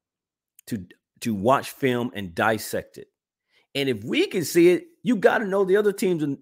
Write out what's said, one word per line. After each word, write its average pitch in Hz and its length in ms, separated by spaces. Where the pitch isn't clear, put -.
to, 98 180
to 117 120
watch 107 380
film 123 420
and 95 220
dissect 110 640
it. - 80
And 139 160
if 110 140
we 294 240
can 190 180
see 170 240
it, 175 160
you 226 140
gotta 220 300
know 196 200
the 185 120
other 208 140
teams 180 320
are, 139 180